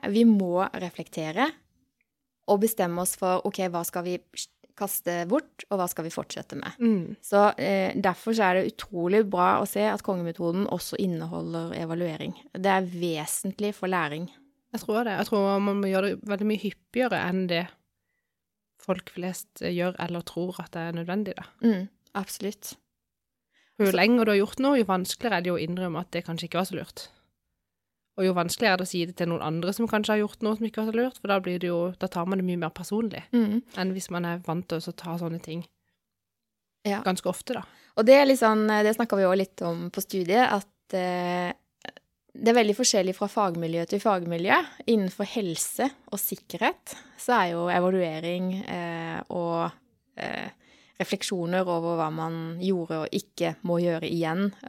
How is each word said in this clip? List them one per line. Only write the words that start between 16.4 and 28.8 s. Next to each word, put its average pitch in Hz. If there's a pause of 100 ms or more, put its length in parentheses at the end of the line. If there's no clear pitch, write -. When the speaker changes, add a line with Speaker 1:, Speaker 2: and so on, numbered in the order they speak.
Speaker 2:
mye 214
hyppigere 214
enn 185
det 175 (1200)
folk 185
flest, -
eh, 175
gjør 175
eller 170
tror 180
at 170
det 170
er 170
nødvendig, 185
da. - (160)
Speaker 1:
Mm, 202 (280)
absolutt. - (1040)
Speaker 2:
For 208
jo 190
Speaker 1:
Så 185
Speaker 2:
lenger 220
du 214
har 196
gjort -
noe, 277
jo 226
vanskeligere 190
er -
det 180
jo 175
å -
innrømme 175
at -
det 175
kanskje 165
ikke 170
var 185
så 185
lurt. - (1120)
Og 196
jo 185
vanskeligere 180
er -
det 185